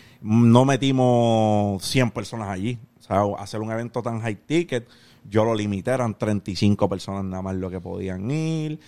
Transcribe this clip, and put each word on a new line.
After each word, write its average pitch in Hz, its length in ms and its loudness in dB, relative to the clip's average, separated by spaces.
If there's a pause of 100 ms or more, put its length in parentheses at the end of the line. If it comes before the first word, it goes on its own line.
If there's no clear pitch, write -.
(220)
no 117 440 6
metimos 117 1160 2
cien 127 280 0
personas 110 380 -10
allí. 101 280 -6 (220)
O - 60 -20
sea, 98 160 0 (220)
hacer 107 180 -10
un 110 100 -8
evento 117 300 -6
tan 113 200 -4
high 113 140 -4 (120)
ticket, 147 400 -2 (420)
yo 110 140 4
lo 113 100 2
limité, 104 380 -2
eran 123 260 -2
treinta 107 320 -2
y 92 60 -4
cinco 101 340 4
personas 98 360 -8
nada 92 180 -8
más 95 120 -6
lo 92 140 -6
que 90 120 -10
podían 92 500 -8
ir 156 560 -4